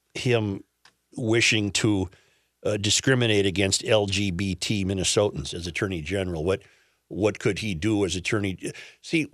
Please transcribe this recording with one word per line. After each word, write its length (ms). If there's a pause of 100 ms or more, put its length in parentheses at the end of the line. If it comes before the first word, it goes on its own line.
(140)
him 500 (520)
wishing 560
to, 380 (540)
uh, 120
discriminate 680
against 380
L 220
G 240
B 240
T 300
Minnesotans 720
as 120
Attorney 360
General. 420
What, 180 (460)
what 300
could 220
he 140
do 300
as 120
Attorney? 420 (420)
See, 340